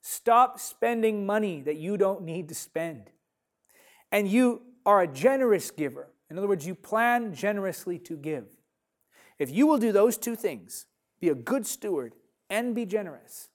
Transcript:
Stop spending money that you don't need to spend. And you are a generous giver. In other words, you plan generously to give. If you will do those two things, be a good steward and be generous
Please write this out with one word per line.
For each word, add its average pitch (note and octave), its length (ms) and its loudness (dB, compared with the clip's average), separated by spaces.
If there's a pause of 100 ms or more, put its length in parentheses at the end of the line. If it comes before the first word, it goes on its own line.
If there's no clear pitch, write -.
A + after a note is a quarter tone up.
Stop B3 580 4
spending A3 640 0
money G3+ 360 -2
that D3 160 -4
you F#3 200 -4
don't F#3+ 240 2
need E3 260 -8
to D#3+ 60 -14
spend. D#3+ 560 -10 (1000)
And G3+ 160 2
you A#3+ 340 4 (240)
are G3+ 160 6
a F3 60 2
generous G#3+ 640 2
giver. C#3+ 400 -6 (180)
In D#3+ 80 -10
other G3+ 100 -4
words, F3 200 -2
you F#3 80 -8
plan A#3 580 0
generously F#3+ 640 -4
to E3+ 180 -12
give. C#3+ 400 -8 (840)
If C#3+ 100 -2
you G#3 160 4
will D4+ 140 4
do A3 120 2
those G3+ 240 4
two A#3 200 -6
things, B2+ 500 -8 (340)
be E3+ 100 0
a D3+ 40 2
good G3 320 -4
steward D3 480 -6 (380)
and A#3 240 -2
be A#3 100 -4
generous F#3 680 -8